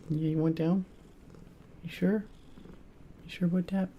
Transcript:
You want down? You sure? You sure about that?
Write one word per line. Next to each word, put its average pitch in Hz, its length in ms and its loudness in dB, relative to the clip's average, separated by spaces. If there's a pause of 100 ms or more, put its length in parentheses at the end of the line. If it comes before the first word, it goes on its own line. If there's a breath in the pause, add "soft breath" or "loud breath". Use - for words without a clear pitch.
You 156 300 2
want 160 160 4
down? 170 300 4 (960)
You - 80 -10
sure? 202 340 2 (1000)
You - 60 -14
sure - 180 0
about 180 200 2
that? 190 200 0 (100)